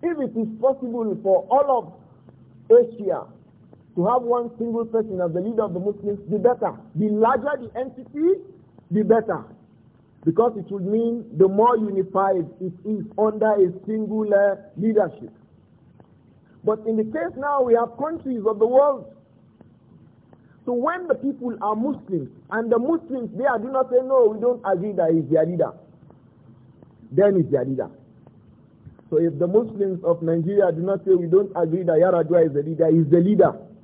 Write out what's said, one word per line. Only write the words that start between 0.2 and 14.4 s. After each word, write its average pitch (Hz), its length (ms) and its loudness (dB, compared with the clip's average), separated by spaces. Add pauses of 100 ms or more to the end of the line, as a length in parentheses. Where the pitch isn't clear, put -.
is 220 120 -4 (120)
possible 233 640 -2
for 190 260 2
all 277 300 2
of 196 140 -10 (760)
Asia 208 540 4 (680)
to 180 120 0
have 247 160 2
one 240 360 -2
single 233 280 -4
person 220 340 -4
as 170 120 -2
the 180 80 -2
leader 220 220 -2
of 190 120 -4
the 175 60 -4
Muslims, 202 380 -6 (100)
the 208 100 -2
better. 202 360 0 (220)
The 208 140 0
larger 226 500 2
the 226 180 -14
entity, 294 600 -2 (500)
the 208 140 0
better. 220 400 0 (800)
Because 220 320 2
it 185 160 -12
would 190 140 -6
mean 233 380 -2 (120)
the 185 120 6
more 226 280 4
unified 196 720 -2 (120)
it 180 120 -8 (140)
is 208 180 -6 (140)
under 214 340 0
a 190 180 4 (160)
singular 208 760 0 (120)